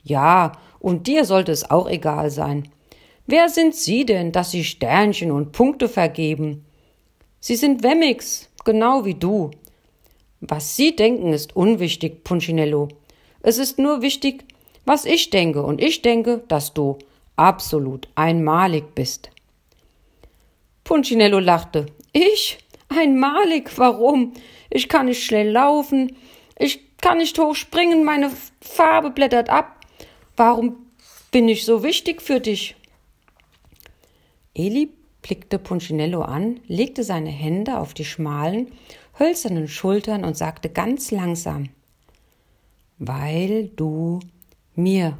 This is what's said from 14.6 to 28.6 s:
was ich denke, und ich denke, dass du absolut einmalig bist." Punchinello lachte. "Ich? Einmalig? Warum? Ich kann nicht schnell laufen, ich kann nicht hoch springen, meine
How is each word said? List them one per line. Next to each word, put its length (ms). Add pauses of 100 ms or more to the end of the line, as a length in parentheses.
was 200
ich 260
denke, 320
und 180
ich 220
denke, 440
dass 260
du 240 (380)
absolut 800
einmalig 800
bist." 360 (1500)
Punchinello 560
lachte. 480 (260)
"Ich? 460 (280)
Einmalig? 920
Warum? 560 (360)
Ich 180
kann 200
nicht 160
schnell 280
laufen, 640 (420)
ich 220 (220)
kann 160
nicht 200
hoch 160
springen, 520
meine 260 (300)